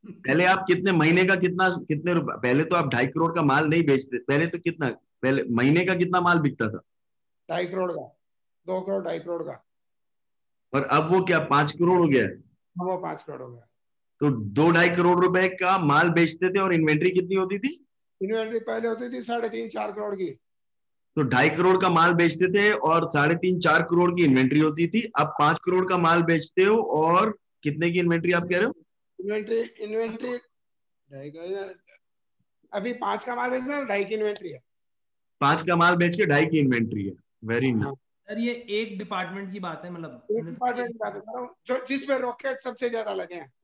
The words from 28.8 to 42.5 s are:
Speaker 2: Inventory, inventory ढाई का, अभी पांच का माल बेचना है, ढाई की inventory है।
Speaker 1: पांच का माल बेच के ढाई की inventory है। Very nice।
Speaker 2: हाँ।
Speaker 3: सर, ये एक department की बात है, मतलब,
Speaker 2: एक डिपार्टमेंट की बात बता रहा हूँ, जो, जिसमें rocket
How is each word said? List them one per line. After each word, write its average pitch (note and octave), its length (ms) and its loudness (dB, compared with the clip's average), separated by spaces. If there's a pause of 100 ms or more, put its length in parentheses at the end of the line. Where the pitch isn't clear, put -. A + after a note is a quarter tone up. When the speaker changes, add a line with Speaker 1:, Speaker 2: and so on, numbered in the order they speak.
Speaker 2:
Inventory, G#3+ 400 -4
inventory A3+ 760 -6 (760)
ढाई C#3 240 -14
का, F#3+ 380 -10 (960)
अभी G#3 200 -6
पांच G#3 320 -6
का B3 100 -8
माल B3 160 -4
बेचना C4 260 -6
है, C#4 100 -6
ढाई G3+ 180 -2
की A3 100 -6
inventory G#3 360 -6
है। - 120 -18 (800)
Speaker 1:
पांच D#3 220 2
का F3 140 0
माल F3 200 4
बेच F3 200 2
के G#3 100 2
ढाई D3+ 200 4
की D#3+ 120 0
inventory A2+ 480 0
है। G2 60 -6 (320)
Very A#2+ 280 0
nice। G#2+ 120 0
Speaker 2:
हाँ। C#3 100 -6
Speaker 3:
सर, - 440 -14
ये A#3+ 320 -6
एक G#3 280 -6
department F#3+ 540 -8
की G3+ 80 -12
बात E3 240 -10
है, F3+ 60 -14
मतलब, D#3 400 -14
Speaker 2:
एक A3 140 -4
डिपार्टमेंट A#3+ 480 -6
की A3+ 60 -18
बात G#3 160 -8
बता G3+ 180 -16
रहा B3 100 -10
हूँ, - 120 -14 (120)
जो, B3+ 200 -6
जिसमें C4+ 320 -4
rocket B3+ 400 -6